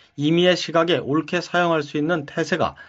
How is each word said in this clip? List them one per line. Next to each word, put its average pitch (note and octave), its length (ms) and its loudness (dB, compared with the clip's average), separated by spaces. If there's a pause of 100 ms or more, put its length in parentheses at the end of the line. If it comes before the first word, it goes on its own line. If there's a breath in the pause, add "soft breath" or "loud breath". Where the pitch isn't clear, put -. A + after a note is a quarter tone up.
(160 soft breath)
임의의 E3+ 400 4
시각에 E3 420 0
옳게 D#3 440 -2
사용할 E3+ 420 0
수 C#3+ 140 -8
있는 D3+ 280 -2
태세가 D#3 500 -2 (140 loud breath)